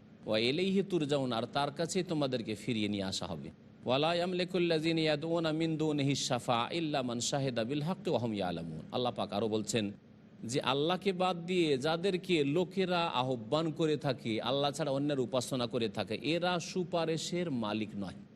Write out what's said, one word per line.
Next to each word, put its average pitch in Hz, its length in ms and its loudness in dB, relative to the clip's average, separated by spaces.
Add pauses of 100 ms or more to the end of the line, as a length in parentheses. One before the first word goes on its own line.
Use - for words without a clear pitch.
(260)
ওয়া 110 140 2
ইলাইহি 180 440 2
তুরজাউন, 147 480 0
আর 117 120 0 (100)
তার 143 180 0
কাছেই 165 320 -2
তোমাদেরকে 131 520 -2
ফিরিয়ে 110 320 -2
নিয়ে 101 160 -2
আসা 95 220 -4
হবে। 80 240 -8 (360)
ওয়ালা 147 300 2
ইয়ামলিকুল্লাযিনা 170 840 0
ইয়াদউনা 160 500 2
মিন 160 260 0
দুনিহি 143 380 2
শাফা 120 560 0
ইল্লা 151 300 0
মান 120 180 -2
শাহিদা 127 440 0
বিল 143 180 -2
হাক্কি 185 280 -4
ওয়া 131 100 2
হুম 113 140 0
ইয়ালামুন। 85 480 -4 (100)
আল্লাহ 120 200 0
পাক 98 220 -4
আরও 104 140 0
বলছেন 104 440 0 (520)
যে 123 180 -2
আল্লাহকে 170 520 2
বাদ 180 320 0
দিয়ে 170 320 4
যাদেরকে 170 680 2
লোকেরা 175 640 2
আহ্বান 131 680 0
করে 151 260 2
থাকে, 117 440 0
আল্লাহ 139 300 0
ছাড়া 147 200 -2
অন্যের 139 280 0
উপাসনা 123 480 0
করে 117 220 0
থাকে, 101 260 -4
এরা 170 440 0
সুপারিশের 170 920 -2
মালিক 110 440 -2
নয়। 95 180 -6 (220)